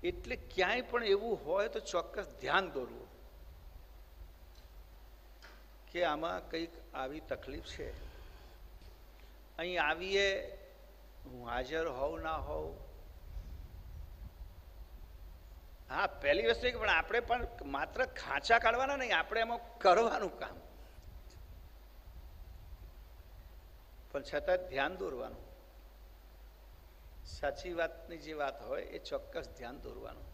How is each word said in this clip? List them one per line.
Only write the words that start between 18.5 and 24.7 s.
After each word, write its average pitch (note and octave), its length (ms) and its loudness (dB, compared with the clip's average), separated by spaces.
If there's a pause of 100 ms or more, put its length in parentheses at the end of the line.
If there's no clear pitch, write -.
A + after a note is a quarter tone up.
કાઢવાના B3+ 360 6
નહીં, A#3+ 220 4
આપણે G#3+ 240 4
એમાં A#3 380 -2
કરવાનું G3+ 600 8
કામ. - 200 -4 (3500)
પણ C#3 120 -2 (100)
છતાં F3 240 4
ધ્યાન E3+ 380 0